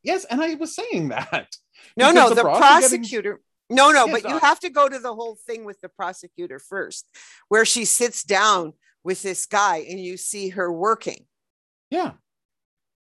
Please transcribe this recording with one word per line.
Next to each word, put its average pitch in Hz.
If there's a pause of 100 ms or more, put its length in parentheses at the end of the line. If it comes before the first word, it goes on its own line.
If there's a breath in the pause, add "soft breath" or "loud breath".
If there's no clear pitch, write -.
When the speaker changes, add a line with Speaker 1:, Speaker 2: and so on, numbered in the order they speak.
Speaker 1:
Yes, 370
and 254
I 320
was 311
saying 277
that. 123 (500 soft breath)
Speaker 2:
No, 269
Speaker 1:
Because -
Speaker 2:
no, 277
Speaker 1:
the 226
Speaker 2:
the 233
Speaker 1:
prosecuting 262
Speaker 2:
prosecutor. 208 (280)
No, 269
no, 269
Speaker 1:
Yes, 220
Speaker 2:
but 214
you 285
Speaker 1:
uh, -
Speaker 2:
have 311
to 359
go 277
to 262
the 233
whole 226 (100)
thing 226
with 202
the 185
prosecutor 175
first, - (400 loud breath)
where 220
she 226
sits -
down 190 (300)
with 185
this 185
guy 202 (120)
and 185
you 180
see 196
her 185
working. 208 (640)
Speaker 1:
Yeah. 330 (960)